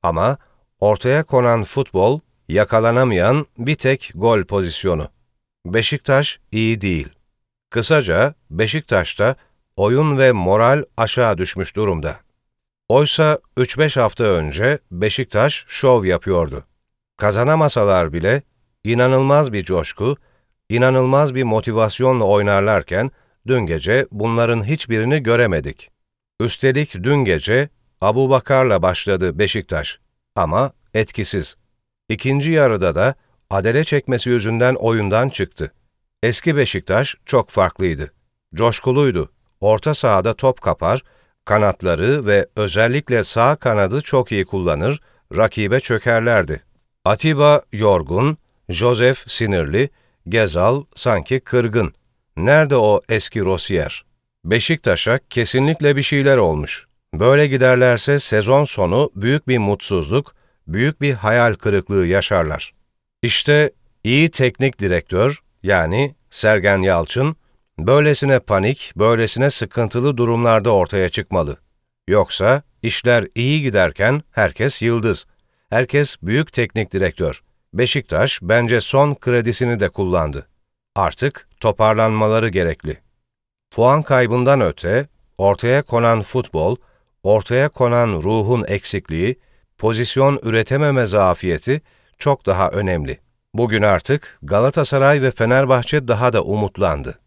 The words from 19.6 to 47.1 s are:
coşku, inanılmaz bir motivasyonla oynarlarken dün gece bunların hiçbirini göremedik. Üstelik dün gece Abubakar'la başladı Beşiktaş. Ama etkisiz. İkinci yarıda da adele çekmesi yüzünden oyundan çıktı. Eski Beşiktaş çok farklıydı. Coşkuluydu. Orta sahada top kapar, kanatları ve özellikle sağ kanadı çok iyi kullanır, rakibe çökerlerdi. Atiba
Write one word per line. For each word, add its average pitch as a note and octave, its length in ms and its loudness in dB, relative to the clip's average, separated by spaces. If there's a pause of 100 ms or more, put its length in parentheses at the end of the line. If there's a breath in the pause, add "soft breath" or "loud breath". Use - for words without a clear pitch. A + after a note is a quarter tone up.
coşku, F#2 520 -4 (520)
inanılmaz C3 680 2
bir C3 80 -2
motivasyonla A2+ 840 0
oynarlarken G2+ 840 2 (360)
dün A#2 200 0
gece E2 440 -2
bunların A#2 540 -2
hiçbirini B2 580 -2
göremedik. G#2+ 680 -2 (500)
Üstelik C3 540 -2
dün B2+ 300 0
gece G#2+ 440 0 (320)
Abubakar'la B2+ 840 2
başladı F2+ 560 -2
Beşiktaş. F2+ 600 -4 (360)
Ama F#2+ 380 -2 (220)
etkisiz. G#2 640 -4 (520)
İkinci C#3 420 -2
yarıda A2 440 2
da A2+ 200 0 (360)
adele A2+ 340 0
çekmesi C3 460 -2
yüzünden A#2 440 0
oyundan A2+ 540 0
çıktı. F2 440 -8 (500)
Eski C3 340 -2
Beşiktaş A2+ 600 -2 (100)
çok A#2+ 240 0
farklıydı. E2+ 640 -2 (420)
Coşkuluydu. A#2 800 0 (280)
Orta A2 340 0
sahada G#2+ 400 0
top C3 260 -2
kapar, F#2 420 -2 (420)
kanatları G#2 840 0
ve G2+ 200 2 (100)
özellikle A2 640 0
sağ B2 340 0
kanadı G#2+ 440 0
çok C3 320 -2
iyi G2 120 -2
kullanır, F#2 560 -2 (360)
rakibe A2 440 0
çökerlerdi. A2+ 840 0 (420)
Atiba D3 580 2 (100)